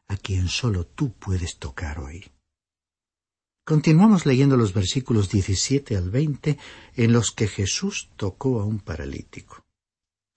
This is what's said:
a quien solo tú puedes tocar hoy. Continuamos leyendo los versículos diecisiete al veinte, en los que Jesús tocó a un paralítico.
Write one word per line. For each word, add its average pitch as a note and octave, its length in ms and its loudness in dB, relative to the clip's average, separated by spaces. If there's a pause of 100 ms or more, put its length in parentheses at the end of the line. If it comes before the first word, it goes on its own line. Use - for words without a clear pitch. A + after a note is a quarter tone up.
a G2 80 -6
quien F#2 320 -4
solo G2 360 -2
tú - 280 -6
puedes F2+ 440 -6
tocar C#2+ 420 -10
hoy. C#2+ 260 -14 (1400)
Continuamos E3 600 4
leyendo C3+ 320 4
los G#2 160 2
versículos G2+ 560 0
diecisiete G#2+ 640 -2
al F2+ 140 -2
veinte, C#3+ 480 -2 (380)
en A#2 180 4
los A#2 180 2
que G#2+ 160 -2
Jesús - 720 -4
tocó A#2 420 -4
a G2+ 60 -4
un G#2+ 140 -4
paralítico. - 840 -12 (720)